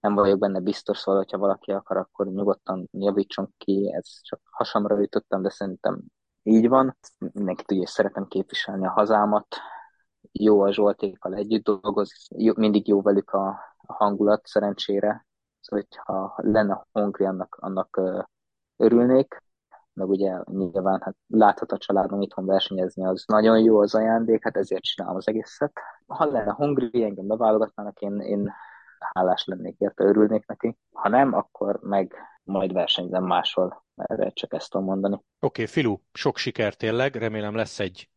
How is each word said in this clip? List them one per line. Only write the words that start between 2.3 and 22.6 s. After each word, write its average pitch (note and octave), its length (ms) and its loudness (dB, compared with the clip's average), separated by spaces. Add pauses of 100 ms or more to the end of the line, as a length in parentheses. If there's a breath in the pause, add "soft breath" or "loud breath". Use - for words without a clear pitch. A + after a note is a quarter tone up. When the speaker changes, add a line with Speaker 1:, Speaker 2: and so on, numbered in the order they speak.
Speaker 1:
javítson G2 680 -2
ki. G2 360 -2
Ez - 140 -8 (140)
csak - 180 -12 (100)
hasamra G#2 500 -2
ütöttem, G2+ 420 -2
de G2 80 -2
szerintem - 520 -6 (400)
így A2+ 260 6
van. C3 280 4 (220)
Mindenki F#2+ 440 -6
tudja, F#2+ 200 -2
hogy F2 100 -8
szeretem G2+ 340 2
képviselni - 600 -6
a F#2 40 0
hazámat. G#2+ 560 2 (840 loud breath)
Jó G#2 280 4
a G2+ 120 4
Zsoltékkal G2+ 640 -2
együtt G#2 300 -2
dolgozni, G2+ 800 -4
jó, A2 120 6
mindig G#2+ 320 2
jó G2+ 140 4
velük G2 280 2
a, G2 160 0 (300 loud breath)
a - 160 -18
hangulat, G#2 540 0
szerencsére. G2+ 800 -2 (340)
Szóval, G#2 280 -4
hogyha F#2+ 480 -8
lenne G#2 560 0
Hongri, G2+ 320 -2
annak, F#2+ 360 -6
annak, F#2+ 360 -6
ö, F#2+ 240 -2 (560)
örülnék. B2 680 4 (500 soft breath)
Meg F#2+ 160 -6
ugye F#2+ 360 0
nyilván, F#2+ 560 -2
hát - 160 -10 (100)
láthat A2 460 4
a G2 60 -4
családom G2 420 -2
itthon F#2+ 260 -6
versenyezni, F#2+ 600 0